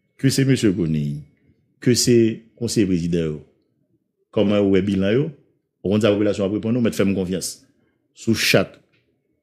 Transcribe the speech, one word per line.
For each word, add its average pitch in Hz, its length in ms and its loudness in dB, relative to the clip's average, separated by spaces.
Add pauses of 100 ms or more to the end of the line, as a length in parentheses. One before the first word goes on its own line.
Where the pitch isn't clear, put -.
(180)
que 139 120 2
c'est 139 160 0
monsieur 120 260 2
Goni, 78 500 -4 (580)
que 123 140 2
c'est 113 500 2 (120)
conseiller 107 300 -2
président, 87 340 -2
yo, 76 260 -6 (840)
comment 104 260 0
est 98 220 2
le - 20 2
bilan, 98 300 0
yo, 147 200 -2 (520)
on 95 140 0
dit 107 80 2
à 107 40 4
la 104 60 2
population 101 300 -2
après 101 160 -4
pour 110 100 -4
nous, 123 100 0
mais 110 100 0
faites-moi 98 240 0
confiance. 92 500 -6 (480)
Sous - 220 -2
chaque, - 440 0 (640)